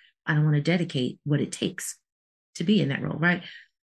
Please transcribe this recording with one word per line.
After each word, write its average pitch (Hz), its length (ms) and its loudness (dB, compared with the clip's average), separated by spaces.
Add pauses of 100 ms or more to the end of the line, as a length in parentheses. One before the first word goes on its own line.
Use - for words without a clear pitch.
(260)
I 156 80 0
don't 151 100 4
wanna 147 180 4
dedicate 160 640 -2
what 143 160 0
it - 120 -2
takes - 460 -6 (560)
to 170 100 -8
be 196 160 4
in 143 80 2
that 135 140 -4
role, - 160 -4
right? 175 260 2 (380)